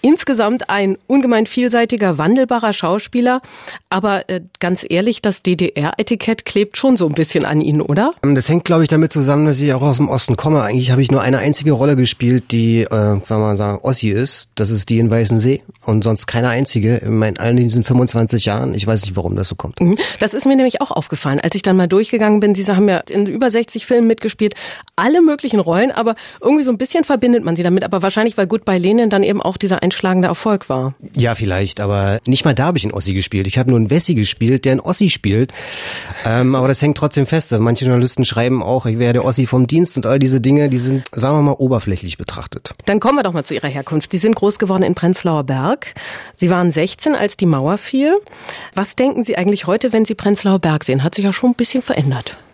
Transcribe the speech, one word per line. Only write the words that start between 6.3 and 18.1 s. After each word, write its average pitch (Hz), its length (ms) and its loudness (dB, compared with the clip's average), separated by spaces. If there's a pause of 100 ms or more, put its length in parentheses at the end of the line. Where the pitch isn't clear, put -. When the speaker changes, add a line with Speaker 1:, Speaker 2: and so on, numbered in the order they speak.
Speaker 1:
klebt 208 320 -2
schon 262 180 2
so 180 120 0
ein 147 60 -2
bisschen 156 300 0
an 151 160 0
Ihnen, 151 220 0
oder? 208 320 0 (100)
Speaker 2:
Ähm, 143 120 4
das 127 120 0
hängt, 165 160 0
glaub 165 180 2
ich, 156 60 2
damit 156 240 2
zusammen, 143 340 2
dass 139 140 0
ich 143 140 0
auch 127 80 -2
aus 139 160 2
dem 143 100 2
Osten 131 300 0
komme. 151 240 2
Eigentlich 123 300 0
habe 127 100 4
ich 131 100 2
nur 135 80 4
eine 123 200 0
einzige 147 340 0
Rolle 135 240 2
gespielt, 123 540 0
die, 113 320 2
äh, - 40 -2
kann 104 400 0
man 107 300 0
sagen, 101 240 -2
Ossi 120 300 -2
ist. 117 440 -4
Das 104 140 -2
ist 107 180 -4
die 113 120 2
in 113 100 2
Weißensee 113 520 2 (240)
und 107 200 0
sonst 113 200 -2
keine 120 220 -2
einzige 117 480 0
in 110 220 -2
meinen, 107 180 0
all 113 180 -2
diesen 120 300 2
fünfundzwanzig 117 640 0